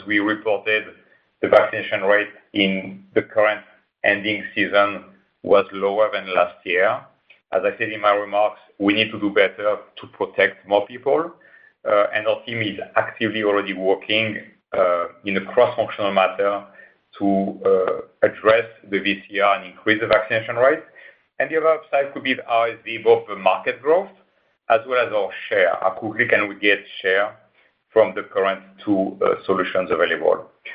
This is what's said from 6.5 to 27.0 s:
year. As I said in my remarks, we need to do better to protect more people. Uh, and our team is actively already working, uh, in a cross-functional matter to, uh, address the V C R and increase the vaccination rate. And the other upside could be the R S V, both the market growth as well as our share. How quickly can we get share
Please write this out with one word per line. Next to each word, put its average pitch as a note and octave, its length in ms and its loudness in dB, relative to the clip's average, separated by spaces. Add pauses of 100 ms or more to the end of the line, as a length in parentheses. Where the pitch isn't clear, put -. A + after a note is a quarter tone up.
year. F#2+ 360 0 (520)
As F#2 120 0
I G2+ 140 -2
said A2 120 -4
in G#2+ 100 -10
my G#2 120 2
remarks, G2+ 480 -2 (180)
we G2+ 140 2
need A2 180 0
to G#2+ 80 -10
do G2+ 120 -2
better G#2 480 0 (180)
to - 120 -20
protect G2 600 -4
more G#2 180 2
people. C#3+ 460 -2 (560)
Uh, G#2 240 2
and G#2+ 140 -4
our G#2+ 180 -2
team A#2 160 -8
is G#2 180 -4 (180)
actively G#2+ 480 -4
already G2+ 280 0
working, G2 640 -2 (400)
uh, F2 300 0 (180)
in G2 120 -4
a F#2+ 160 -2
cross-functional A2 600 0
matter G2 520 0 (520)
to, G2 480 -2
uh, F#2+ 640 0
address A2 400 2 (240)
the G2 80 -2
V G2 320 -2
C G2+ 100 -6
R G2+ 160 2
and F#2+ 160 -12
increase G#2+ 280 -2
the A2+ 80 -4
vaccination A2+ 480 0
rate. C#3+ 260 2 (560)
And C3+ 100 -2
the D#3+ 80 -4
other D#3 120 2
upside C#3+ 440 -2
could B2+ 120 -12
be C3 100 0
the - 120 -10
R A#2 240 0
S A2 140 -14
V, A2+ 140 -8
both A2+ 300 4
the G#2 80 -8
market B2+ 440 0
growth F3 300 0 (580)
as A2+ 200 4
well B2 180 0
as - 60 -8
our G2+ 180 0 (180)
share. F#2 320 2
How F#2+ 100 0
quickly A2 380 -4
can G#2 200 2
we G2 80 -10
get G2+ 240 2 (200)
share G2+ 360 0 (540)